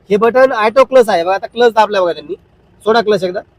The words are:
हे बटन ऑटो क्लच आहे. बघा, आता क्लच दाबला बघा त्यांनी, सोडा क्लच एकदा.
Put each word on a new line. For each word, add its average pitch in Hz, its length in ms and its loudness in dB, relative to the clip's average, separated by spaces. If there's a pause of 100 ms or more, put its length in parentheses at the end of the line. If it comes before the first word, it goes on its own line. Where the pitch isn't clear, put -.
(100)
हे 196 60 0
बटन 240 360 2
ऑटो 226 320 2
क्लच 247 240 2
आहे. 175 160 0
बघा, 185 100 -2
आता 196 120 -8
क्लच 233 260 0
दाबला 208 280 0
बघा 175 120 -2
त्यांनी, 151 220 -10 (500)
सोडा 220 160 0
क्लच 196 240 -2
एकदा. 185 160 -6 (180)